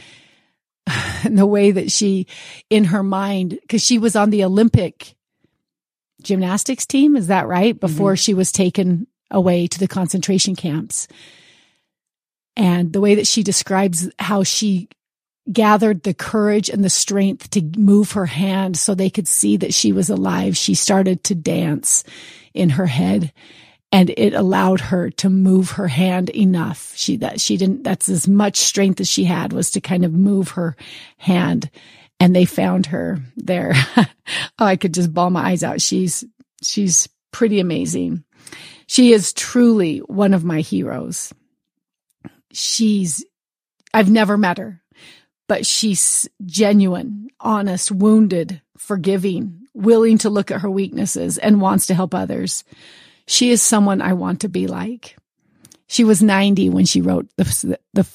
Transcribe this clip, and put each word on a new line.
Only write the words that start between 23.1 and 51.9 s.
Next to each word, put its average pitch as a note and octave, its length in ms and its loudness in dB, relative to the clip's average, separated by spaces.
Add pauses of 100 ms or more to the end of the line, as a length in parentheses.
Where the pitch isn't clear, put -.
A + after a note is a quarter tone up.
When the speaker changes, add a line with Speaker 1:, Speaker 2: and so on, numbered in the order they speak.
Speaker 1:
and F3+ 180 4
it G#3+ 240 0
allowed F#3+ 460 0
her F3+ 300 -4
to - 200 -2
move F#3+ 420 2
her G3+ 140 -4
hand F3+ 440 -2
enough. F3 640 -2
She, C#4+ 220 -4
that - 220 -6
she G#3 160 -2
didn't, F#3+ 280 -2
that's - 240 -4
as F#3 180 -2
much G3+ 300 2
strength G3 440 0
as F#3+ 80 -4
she F#3+ 160 0
had, F3 280 -2
was - 200 -4
to - 80 -4
kind F3+ 240 -2
of E3 80 0
move F#3+ 380 2
her E3+ 260 -6 (420)
hand. F3 520 0 (480)
And F3+ 160 6
they F3+ 100 4
found F#3 420 0
her D#3 340 -6 (160)
there. F3+ 380 -4 (220)
<laughs> G#3+ 120 4 (500)
Oh, A3+ 60 2
I F#3+ 120 4
could F3 180 -2
just F3 180 -2
bawl F3 180 0
my F3+ 200 -2
eyes F3 120 -2
out. E3 200 -4
She's, F#3 420 -2 (380)
she's F#3+ 460 0 (220)
pretty G#3+ 300 0
amazing. E3+ 640 -4 (640)
She B3 260 4
is G3+ 220 2
truly A3+ 640 2
one G3 340 0
of E3+ 120 2
my D#3+ 160 -2
heroes. - 720 -6 (1200)
She's, G3+ 720 -2 (680)
I've G#3 180 4
never G#3 280 4
met F#3 200 0
her, G3 240 -14 (640)
but - 200 -2
she's - 600 -2 (200)
genuine, G3+ 840 0 (100)
honest, G3+ 540 -4
wounded, F#3+ 720 2 (160)
forgiving, F#3+ 960 -4
willing A3+ 440 4
to G#3+ 120 -2
look G#3 200 -2
at F#3 120 -6
her G3+ 80 -4
weaknesses, F#3+ 640 -4
and G#3 240 4
wants F#3+ 280 2
to F#3+ 60 0